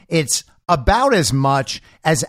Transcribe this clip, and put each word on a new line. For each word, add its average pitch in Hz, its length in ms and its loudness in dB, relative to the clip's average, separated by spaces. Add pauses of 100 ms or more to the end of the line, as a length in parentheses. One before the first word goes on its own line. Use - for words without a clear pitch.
it's 160 360 -2 (240)
about 196 440 2
as 147 200 2
much 135 500 -2 (220)
as 160 240 0